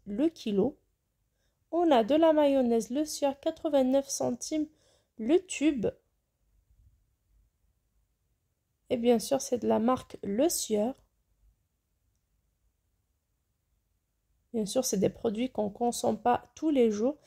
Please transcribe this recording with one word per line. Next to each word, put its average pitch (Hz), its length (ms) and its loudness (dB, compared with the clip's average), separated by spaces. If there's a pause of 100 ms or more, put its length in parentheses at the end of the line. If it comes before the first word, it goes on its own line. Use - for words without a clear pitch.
le 214 220 -2
kilo. 214 500 -2 (960)
On 339 180 2
a 233 140 4
de 247 100 2
la 320 180 6
mayonnaise 269 580 2
Le 285 140 -2
Sieur, 277 360 -4
quatre-vingt-neuf 277 680 0
centimes 277 600 -4 (480)
le 294 280 0
tube. 277 440 -2 (3000)
Et 254 40 0
bien 233 240 2
sûr, 262 200 -2
c'est 247 180 -4
de 220 100 -2
la 220 100 2
marque 247 460 -2
Le 220 240 0
Sieur. 220 480 -2 (3500)
Bien 214 140 -2
sûr, 254 180 -2
c'est - 120 -2
des 190 140 2
produits 233 400 -4
qu'on 208 200 -4
consomme 233 500 -4
pas - 360 -2
tous 320 140 -2
les 240 200 4
jours. 226 260 -2 (100)